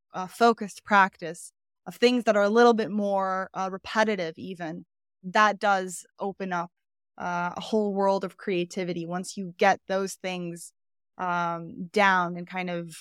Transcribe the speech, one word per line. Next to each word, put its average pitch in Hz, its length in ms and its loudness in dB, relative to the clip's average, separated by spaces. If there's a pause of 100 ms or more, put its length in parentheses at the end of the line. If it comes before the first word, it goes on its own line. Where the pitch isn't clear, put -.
(120)
uh, 185 140 -8
focused 226 580 0
practice 190 680 2 (340)
of 180 100 -14
things 247 280 4
that 208 120 4
are 202 60 6
a 202 80 4
little 240 240 8
bit 208 160 -2
more, 190 640 -2
uh, 190 180 -4
repetitive 190 640 -2
even, 175 480 -10 (380)
that 202 360 2
does 190 460 0 (140)
open 196 340 -6
up, 175 180 -4 (460)
uh, 175 400 -4
a - 40 -10
whole 208 340 -2
world 196 300 0
of 185 120 -10
creativity 175 720 -4
once 180 300 -8
you 180 200 -10
get 196 320 4
those 190 260 -4
things, 175 580 -10 (440)
um, 175 760 -4
down 185 440 2
and 175 100 -10
kind 180 240 -8
of, 170 300 -8